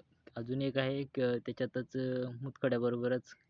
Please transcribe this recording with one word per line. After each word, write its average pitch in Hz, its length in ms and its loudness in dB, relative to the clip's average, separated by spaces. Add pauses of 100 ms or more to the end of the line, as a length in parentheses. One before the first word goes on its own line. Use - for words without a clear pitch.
(360)
अजून 123 260 -2
एक 135 160 0
आहे, 135 200 0
एक, 135 220 -4
अ, 123 160 4 (100)
त्याच्यातच, 127 500 -4
अ, 127 340 0 (120)
मुतखड्याबरोबरच 123 920 0 (160)